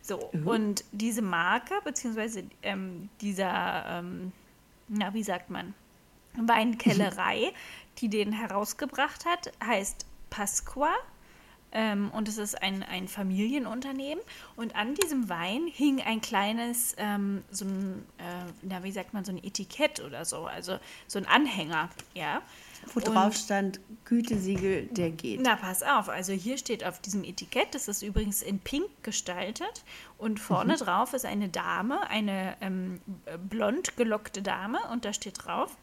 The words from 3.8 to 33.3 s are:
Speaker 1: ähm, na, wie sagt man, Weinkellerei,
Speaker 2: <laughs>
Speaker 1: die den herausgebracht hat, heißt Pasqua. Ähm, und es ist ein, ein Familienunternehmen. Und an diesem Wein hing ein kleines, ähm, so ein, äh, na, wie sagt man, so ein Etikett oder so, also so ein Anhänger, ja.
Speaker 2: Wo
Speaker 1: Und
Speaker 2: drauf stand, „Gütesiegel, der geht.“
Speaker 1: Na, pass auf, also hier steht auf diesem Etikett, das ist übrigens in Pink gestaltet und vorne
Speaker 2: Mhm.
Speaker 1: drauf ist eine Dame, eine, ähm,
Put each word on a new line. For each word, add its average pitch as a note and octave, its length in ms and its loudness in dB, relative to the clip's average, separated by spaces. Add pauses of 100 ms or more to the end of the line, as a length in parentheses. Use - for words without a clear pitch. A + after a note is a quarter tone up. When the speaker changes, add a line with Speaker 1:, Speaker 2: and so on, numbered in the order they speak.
Speaker 1:
ähm, F3 440 -6 (560)
na, G#3 260 0
wie A3 80 0
sagt F#3 260 -2
man, F3 240 -6 (640)
Weinkellerei, A3 1160 4 (220)
Speaker 2:
<laughs> - 240 -18
Speaker 1:
die A#3 120 0
den G#3 220 2
herausgebracht A3 920 -2
hat, F4 280 0 (120)
heißt G3+ 400 0 (240)
Pasqua. C4 640 0 (800)
Ähm, G#3 400 2
und G#3+ 140 0
es G#3+ 100 -2
ist G#3 240 -2
ein, F#3+ 220 0
ein F#3 240 -6
Familienunternehmen. B3+ 1160 0 (340)
Und A3+ 180 -4
an A3+ 220 0
diesem D4 320 2
Wein F#3+ 400 0
hing C#4 340 4
ein A3+ 180 0
kleines, A#3 800 0
ähm, G3+ 540 0
so G3 120 -6
ein, F#3+ 400 -2 (140)
äh, F#3 40 -12 (400)
na, F#3+ 200 -6
wie F#3+ 80 -4
sagt F#3+ 240 -6
man, G3 100 -2
so G3+ 60 -4
ein F3+ 80 -4
Etikett - 640 -2
oder C#3+ 240 -8
so, E3+ 220 -4
also - 320 -6 (280)
so G3+ 140 -2
ein F#3+ 60 -4
Anhänger, F3 640 6 (260)
ja. F3+ 280 -2 (500)
Speaker 2:
Wo - 60 0
Speaker 1:
Und A3 160 2
Speaker 2:
drauf G#3 220 8
stand, G3 420 0 (260)
„Gütesiegel, G3 840 2
der F3+ 240 2
geht.“ C3+ 320 -4
Speaker 1:
Na, A#3+ 120 6
pass F#3 300 -2
auf, A#3 240 4
also F#3 240 -2
hier G3+ 260 -2
steht - 260 -4
auf F3+ 160 -4
diesem G3 220 -4
Etikett, - 520 -2
das C#4 140 -4
ist G#3 140 -2
übrigens G#3 400 0
in G3 160 -2
Pink D4 280 -2 (180)
gestaltet G3+ 800 -4 (340)
und G#3+ 220 -2
vorne - 340 4
Speaker 2:
Mhm. D#4 40 0
Speaker 1:
drauf G#3 340 2
ist B3+ 140 0
eine G3+ 240 -2
Dame, F#3 600 0
eine, G3 520 0
ähm, F#3 380 -4 (500)